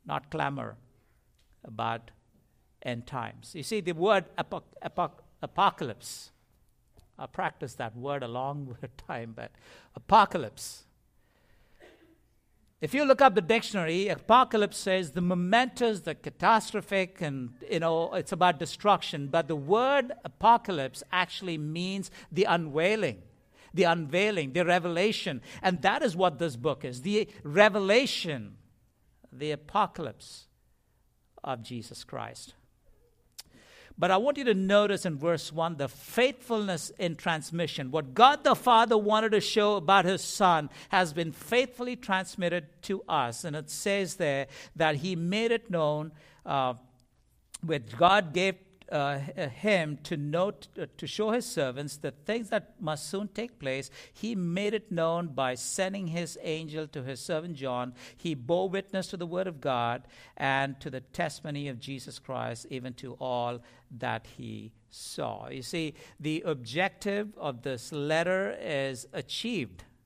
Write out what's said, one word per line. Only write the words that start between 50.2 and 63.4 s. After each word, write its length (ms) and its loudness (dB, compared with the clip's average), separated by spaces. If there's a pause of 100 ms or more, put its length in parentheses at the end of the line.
uh, 60 -6 (120)
to 100 -8
show 240 0
his 140 0
servants 520 -4
the 140 -6
things 380 -6
that 300 -4
must 300 -4
soon 180 -4
take 320 -10
place. 300 -4 (240)
He 220 -6
made 380 0
it 180 -6
known 360 0
by 280 -2
sending 520 -4
his 340 -6
angel 460 -6
to 160 -10
his 160 -8
servant 360 -4
John. 380 -4 (240)
He 160 -4
bore 360 0
witness 380 -4
to 100 -10
the 80 -6
word 220 -4
of 140 -10
God 420 0 (340)
and 440 0
to 80 -10
the 120 -10
testimony 680 -6
of 120 -8
Jesus 400 -12
Christ, 500 -8
even 260 -8
to 240 -12
all 400 -2 (380)